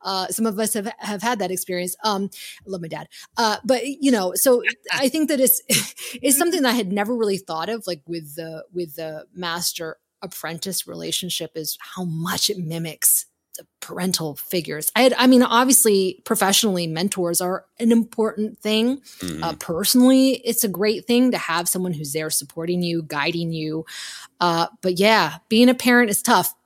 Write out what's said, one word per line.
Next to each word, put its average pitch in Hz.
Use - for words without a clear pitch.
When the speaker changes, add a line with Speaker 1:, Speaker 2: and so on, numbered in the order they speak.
Speaker 1:
Uh, 190
some 220
of 202
us 214
have, 220
have 208
had 233
that 185
experience. 180
Um, 202
I 196
love 185
my 170
dad. 151
Uh, 220
but, 247
you 277
know, 190
so 247
I 254
think 311
that 285
it's, 254
<laughs> -
it's 277
something 339
that 254
I 220
had 208
never 202
really 214
thought 165
of, 220
like, 175
with 160
the, 160
with 170
the 160
master 170
apprentice 170
relationship 165
is 156
how 185
much 170
it 208
mimics 165
the -
parental 175
figures. 156
I 226
had, 254
I 254
mean, 254
obviously, 220
professionally, 196
mentors 170
are 185
an 233
important 220
thing. 226
Speaker 2:
Mm-hmm. 165
Speaker 1:
Uh, 165
personally, 254
it's 233
a 226
great 196
thing 247
to 202
have 170
someone 185
who's 147
there 156
supporting 165
you, 170
guiding 165
you. 160
Uh, 170
but 185
yeah, 196
being 233
a 254
parent 240
is 175
tough. 202